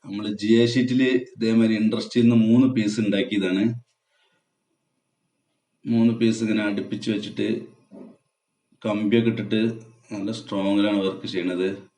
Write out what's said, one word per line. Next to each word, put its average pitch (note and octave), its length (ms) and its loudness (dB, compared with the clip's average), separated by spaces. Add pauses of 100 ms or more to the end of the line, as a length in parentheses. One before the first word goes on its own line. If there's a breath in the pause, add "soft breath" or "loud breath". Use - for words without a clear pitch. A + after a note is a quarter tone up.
നമ്മള് G#2+ 380 -8
ജി G#2 180 -2
ഐ A#2 100 6
ഷീറ്റില് B2+ 420 2 (220)
ഇതേമാതിരി A2+ 460 2
ഇൻട്രസ്റ്റിൽ A2 460 0
നിന്ന് A#2 200 6
മൂന്ന് A#2+ 260 6
പീസ് G#2 320 -2
ഉണ്ടാക്കിയതാണ്. G2 640 0 (2250)
മൂന്ന് A#2 300 2
പീസ് A2+ 300 0
ഇങ്ങനെ G#2+ 180 0
അടുപ്പിച്ച് G#2 480 -4
വെച്ചിട്ട് G#2 380 -4 (1300)
കമ്പിയൊക്കെ G#2+ 500 0
ഇട്ടിട്ട് G2+ 300 -4 (480)
നല്ല G2+ 220 -8
സ്ട്രോങ്ങിലാണ് G2+ 680 -2
വർക്ക് F#2+ 260 -4
ചെയ്യണത്. F#2 420 -4 (300)